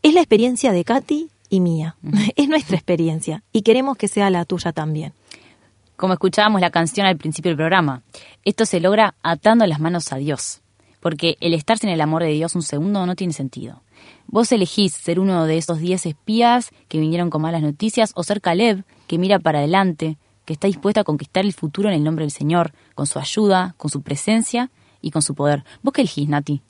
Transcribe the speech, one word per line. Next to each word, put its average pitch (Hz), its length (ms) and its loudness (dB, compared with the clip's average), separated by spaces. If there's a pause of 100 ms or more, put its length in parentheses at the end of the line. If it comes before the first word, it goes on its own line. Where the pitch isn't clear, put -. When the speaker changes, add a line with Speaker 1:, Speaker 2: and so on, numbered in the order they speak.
Speaker 1:
Es 302 120 6
la 349 80 6
experiencia 240 500 2
de 175 120 2
Katy 294 460 -2 (200)
y 190 100 0
mía. 165 440 -2
Speaker 2:
Ujú. 151 220 -2
Speaker 1:
<laughs> 220 100 -2
Es 285 140 2
nuestra 294 280 0
experiencia 160 720 -2
y 220 100 0
queremos 254 360 2
que 208 100 -4
sea 202 220 0
la 175 160 0
tuya 175 280 -4
también. 151 400 -6 (840)
Speaker 2:
Como 190 180 0
escuchábamos 196 480 2
la 175 80 2
canción 175 380 0
al 180 100 2
principio 156 320 -4
del 156 80 -2
programa, 156 460 0 (420)
esto 208 200 0
se 180 140 -2
logra 202 440 2
atando 214 420 4
las 151 140 0
manos 165 340 -2
a 131 40 -6
Dios, 143 440 -6 (380)
porque 165 400 -2
el 165 160 0
estar 220 240 -2
sin 208 100 -2
el 165 120 0
amor 156 200 0
de 165 120 0
Dios 160 220 -2
un 175 60 -2
segundo 180 460 -4
no 180 80 -2
tiene 175 180 -6
sentido. 127 480 -10 (460)
Vos 226 240 2
elegís 196 420 0
ser 170 260 -4
uno 180 260 2
de 160 120 2
esos 165 220 -4
diez 180 260 -2
espías 233 640 2 (180)
que 160 120 -4
vinieron 165 320 0
con 156 100 -2
malas 160 220 -2
noticias 208 500 0
o 175 100 -6
ser - 180 -4
Caleb, 196 420 2 (240)
que 165 100 -2
mira 190 220 4
para 156 180 0
adelante, 160 600 0 (280)
que 160 80 -6
está 175 140 -2
dispuesto 196 340 0
a - 20 0
conquistar 156 420 -2
el 196 80 -2
futuro 190 360 -4
en 180 60 0
el 147 80 2
nombre 156 220 -2
del 147 60 -4
Señor, 165 420 0 (200)
con 143 140 -4
su - 100 -6
ayuda, 185 600 0
con 151 120 -6
su 143 140 -8
presencia 226 680 -2 (320)
y 165 80 -6
con 151 140 -2
su 147 100 -4
poder. 143 300 0 (180)
¿Vos 269 120 -2
qué 285 80 0
elegís, 147 280 -2
Nati? 147 400 -2